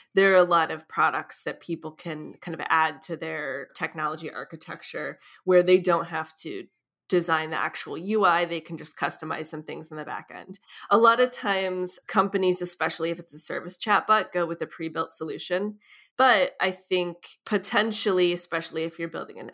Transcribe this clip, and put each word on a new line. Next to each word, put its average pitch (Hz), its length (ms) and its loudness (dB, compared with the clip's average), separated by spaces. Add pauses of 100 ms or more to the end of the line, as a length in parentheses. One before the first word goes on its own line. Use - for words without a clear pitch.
(140)
there 196 180 6
are 185 40 8
a 180 80 10
lot 170 260 4
of 160 180 -10
products 151 540 -2
that - 180 -6
people 160 300 -8
can 151 500 -10
kind 170 140 -10
of 156 160 -8
add 156 320 2
to 170 140 -8
their 151 600 -8
technology 160 540 -6
architecture 151 880 -12 (260)
where 180 180 8
they 185 140 8
don't 175 300 2
have 160 300 -8
to 113 280 -10 (440)
design 160 420 0
the 160 80 -4
actual 143 400 -6
U 202 260 0
I. 175 220 4
They 165 140 -4
can 160 180 -10
just 156 180 -10
customize 156 480 -6
some 156 180 -10
things 156 280 -12
in 156 80 -10
the 151 60 -10
back - 300 -12
end. 131 240 -14 (320)
A 202 60 6
lot 226 240 6
of 254 100 4
times, 190 760 -2
companies, 190 560 2
especially 165 480 -4
if 170 80 -6
it's - 160 -16
a 151 40 -10
service 151 380 -8
chatbot, 214 560 2
go 175 140 0
with 165 160 -6
a 156 40 -2
pre-built 160 460 -6
solution. 180 640 -4 (400)
But 233 420 6
I 190 120 2
think 180 720 -4
potentially, 202 880 2
especially 165 520 -4
if 165 140 -8
you're 165 100 -6
building 113 300 -10
an 113 160 -12